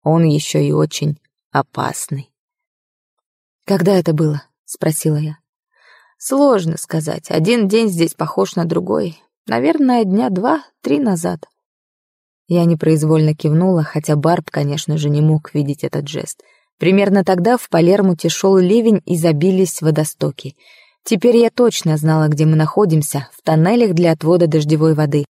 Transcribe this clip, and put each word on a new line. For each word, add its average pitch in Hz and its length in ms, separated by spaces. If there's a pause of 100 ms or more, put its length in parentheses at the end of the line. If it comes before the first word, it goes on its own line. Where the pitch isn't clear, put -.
Он 165 220
ещё 151 360
и 147 120
очень 151 480 (320)
опасный. - 800 (1300)
«Когда 190 280
это 170 200
было?» — 151 300 (220)
спросила 156 520
я. 151 200 (800)
«Сложно 233 600
сказать. - 520
Один 196 380
день 220 220
здесь 165 260
похож 190 400
на 170 100
другой. 170 560 (240)
Наверное, 254 580
дня 208 260
два-три 269 680
назад». 180 460 (1000)
Я 170 180
непроизвольно 156 720
кивнула, 165 480
хотя 151 320
Барб, 165 340
конечно 147 480
же, 147 140
не 147 100
мог 156 320
видеть 143 300
этот 143 240
жест. - 340 (380)
Примерно 196 440
тогда 190 340
в - 120
Палермо 180 460
тешёл 190 420
ливень 214 480
и 175 120
забились 175 640
водостоки. 151 720 (480)
Теперь 233 340
я 233 140
точно 170 460
знала, 156 300
где 151 180
мы 156 100
находимся, 156 720 (100)
в - 60
тоннелях 180 500
для 165 200
отвода 165 340
дождевой 156 460
воды. 147 320 (140)